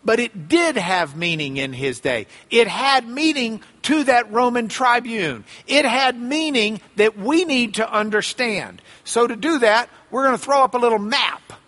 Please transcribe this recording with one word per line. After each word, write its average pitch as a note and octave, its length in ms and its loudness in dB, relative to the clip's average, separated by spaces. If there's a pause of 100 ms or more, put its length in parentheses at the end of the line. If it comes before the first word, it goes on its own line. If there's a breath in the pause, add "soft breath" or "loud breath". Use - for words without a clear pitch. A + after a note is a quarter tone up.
But A3+ 160 2
it G#3 300 -6
did D#4+ 300 2
have F3 360 -2
meaning D#3 440 -4
in C3+ 160 -6
his C3 260 -4
day. A#2+ 260 -2 (220 loud breath)
It A3+ 200 4
had B3+ 380 0
meaning B3+ 540 -2 (220 loud breath)
to D4 220 0
that A#3+ 280 2
Roman A#3+ 360 0
tribune. A3+ 760 -2 (220 loud breath)
It C#4+ 180 2
had B3+ 340 0
meaning A#3+ 640 -2 (160)
that G#3+ 220 2
we D4 260 2
need B3 300 -2
to A3 180 -2
understand. G#3 880 -2 (240 loud breath)
So A#3 220 2
to A#3 100 -4
do D4 220 -2
that, A#3 320 4 (200 loud breath)
we're C4 140 -2
gonna B3+ 140 2
throw C#4 260 2
up - 80 0
a B3 60 -2
little A#3 200 2
map. G#3 540 -4 (160)